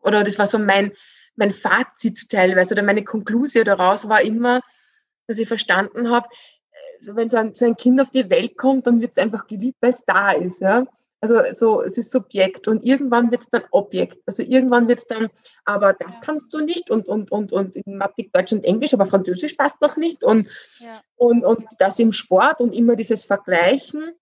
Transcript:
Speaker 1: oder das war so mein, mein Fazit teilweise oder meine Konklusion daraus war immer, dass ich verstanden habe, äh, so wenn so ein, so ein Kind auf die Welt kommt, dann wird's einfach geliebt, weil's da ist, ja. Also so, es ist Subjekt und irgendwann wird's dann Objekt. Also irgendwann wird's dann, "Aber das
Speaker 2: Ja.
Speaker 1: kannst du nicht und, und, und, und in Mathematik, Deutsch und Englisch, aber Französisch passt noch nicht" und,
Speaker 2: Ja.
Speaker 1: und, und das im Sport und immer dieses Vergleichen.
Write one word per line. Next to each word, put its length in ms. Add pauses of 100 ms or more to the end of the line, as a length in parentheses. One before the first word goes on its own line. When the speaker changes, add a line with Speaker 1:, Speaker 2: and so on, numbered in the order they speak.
Speaker 1:
oder 220
das 160
war 80
so 120
mein, 340 (420)
mein 160
Fazit 760
teilweise 460
oder 80
meine 220
Konklusion 600
daraus 440
war 120
immer, 400 (680)
dass 120
ich 100
verstanden 640
habe, 180
äh, 760
so 140
wenn 140
so 80
ein, 160
so 100
ein 120
Kind 240
auf 100
die 200
Welt 260
kommt, 300
dann 140
wird's 180
einfach 280
geliebt, 340
weil's 260
da 260
ist, 280
ja. 260 (340)
Also 200 (120)
so, 300
es 160
ist 120
Subjekt 580
und 160
irgendwann 460
wird's 180
dann 220
Objekt. 560
Also 160
irgendwann 460
wird's 180
dann, 240 (340)
"Aber 300
das 220
Speaker 2:
Ja. 40
Speaker 1:
kannst 320
du 80
nicht 300
und, 180
und, 240
und, 200
und 240
in 200
Mathematik, 360
Deutsch 200
und 120
Englisch, 300
aber 120
Französisch 480
passt 260
noch 160
nicht" 280
und, 240 (320)
Speaker 2:
Ja. 200 (160)
Speaker 1:
und, 280
und 200 (140)
das 200
im 140
Sport 480
und 140
immer 200
dieses 300
Vergleichen. 960